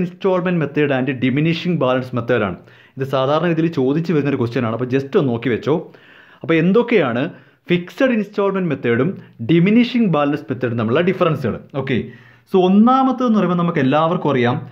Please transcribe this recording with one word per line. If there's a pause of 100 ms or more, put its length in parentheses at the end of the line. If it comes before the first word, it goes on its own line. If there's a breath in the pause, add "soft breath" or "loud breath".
installment
method
and (160)
diminishing (100)
balance
method
ആണ്. (400 soft breath)
ഇത്
സാധാരണഗതിയിൽ (100)
ചോദിച്ചു
വരുന്നൊരു
ക്വസ്റ്റ്യൻ
ആണ്.
അപ്പോൾ
just
ഒന്ന്
നോക്കി
വെച്ചോ. (680 loud breath)
അപ്പോൾ
എന്തൊക്കെയാണ് (460 loud breath)
ഫിക്സഡ്
ഇൻസ്റ്റാൾമെന്റ്
മെത്തേഡും (400 loud breath)
ഡിമിനിഷിംഗ്
ബാലൻസ്
മെത്തേഡും
തമ്മിലുള്ള
ഡിഫറൻസുകൾ? (240)
ഓക്കെ, (540 loud breath)
so (140)
ഒന്നാമത്തേതെന്ന്
പറയുമ്പോൾ
നമുക്ക്
എല്ലാവർക്കും
അറിയാം, (160 loud breath)